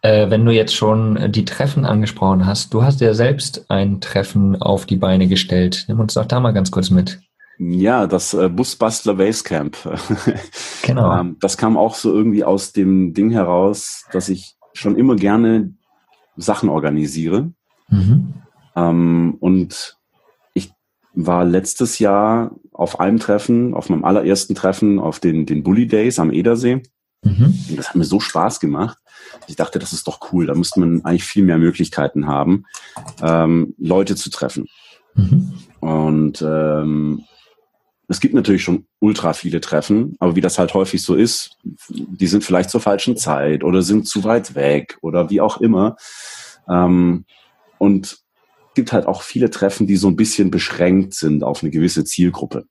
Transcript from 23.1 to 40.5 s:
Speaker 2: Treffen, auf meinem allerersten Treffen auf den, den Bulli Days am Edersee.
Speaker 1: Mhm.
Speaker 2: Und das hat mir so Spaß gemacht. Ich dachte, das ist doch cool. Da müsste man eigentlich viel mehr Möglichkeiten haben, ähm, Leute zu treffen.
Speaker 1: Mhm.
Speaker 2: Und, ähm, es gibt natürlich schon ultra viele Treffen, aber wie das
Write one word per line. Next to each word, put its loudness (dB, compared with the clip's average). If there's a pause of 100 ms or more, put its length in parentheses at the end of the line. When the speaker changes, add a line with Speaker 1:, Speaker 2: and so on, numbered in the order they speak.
Speaker 2:
Treffen, 0
auf -8
meinem 0
allerersten 0
Treffen 0
auf -4
den, 0
den -2
Bulli 2
Days 0
am 2
Edersee. 0 (420)
Speaker 1:
Mhm. 4 (160)
Speaker 2:
Und -6
das -10
hat -4
mir 2
so 0
Spaß -2
gemacht. -4 (500)
Ich -16
dachte, -4
das -12
ist -10
doch -10 (120)
cool. 2
Da -2
müsste -2
man 2
eigentlich 0
viel 0
mehr 4
Möglichkeiten 0
haben, 0 (600)
ähm, 0
Leute 0
zu -10
treffen. -8 (500)
Speaker 1:
Mhm. 2 (280)
Speaker 2:
Und, 0
ähm, -2 (840)
es -4
gibt 0
natürlich 2
schon -2 (140)
ultra 0
viele -6
Treffen, -2
aber 2
wie 2
das -2